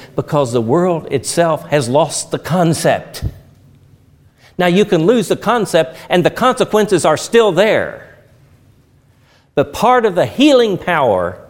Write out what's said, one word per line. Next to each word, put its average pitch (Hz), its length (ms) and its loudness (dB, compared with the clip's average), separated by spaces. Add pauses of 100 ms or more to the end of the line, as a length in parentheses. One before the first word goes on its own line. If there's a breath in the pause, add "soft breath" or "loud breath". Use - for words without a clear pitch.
(140 loud breath)
because 143 380 -2
the 123 80 0
world 160 500 0
itself 156 600 -2
has 143 180 0
lost 143 420 -2
the 147 80 -6
concept. 165 840 -2 (1300 soft breath)
Now, 180 100 0
you 180 180 4
can 165 220 0
lose 226 200 2
the 190 80 0
concept, 190 640 -2 (120 loud breath)
and 175 160 2
the 160 60 2
consequences 214 760 0
are 156 120 2
still 220 340 2
there. 165 680 -2 (1400 soft breath)
But - 160 -2
part 247 340 2
of 196 80 0
the 165 120 0
healing 240 520 2
power 104 600 0 (120)